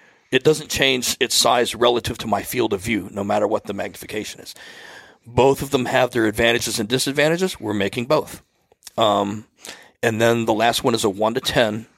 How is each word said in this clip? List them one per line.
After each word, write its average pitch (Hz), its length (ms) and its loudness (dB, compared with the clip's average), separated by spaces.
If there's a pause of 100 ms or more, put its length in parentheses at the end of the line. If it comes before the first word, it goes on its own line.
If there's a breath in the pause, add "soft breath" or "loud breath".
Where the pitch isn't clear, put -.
(320 soft breath)
it 131 120 2
doesn't 151 260 2
change 135 500 0
its 120 160 -2
size 120 400 2
relative 120 440 2
to - 80 -10
my 101 160 0
field 113 300 -2
of 95 80 -4
view, 104 300 -4
no 98 120 -6
matter 104 240 0
what 107 180 -2
the 101 80 -8
magnification 98 680 -10
is. - 140 -18 (680 loud breath)
Both 123 360 4
of 139 80 -6
them 127 160 0
have 127 260 2
their 113 140 2
advantages 117 540 0
and 107 100 -4
disadvantages. 147 680 0
We're 107 160 -4
making 101 300 -2
both. - 360 -2 (560)
Um, 104 480 0 (560 loud breath)
and 113 180 0
then 117 260 2
the 110 80 0
last 113 300 2
one 123 120 2
is 113 80 -2
a 110 60 2
one 107 260 0
to 135 60 -2
ten, 110 440 0 (120)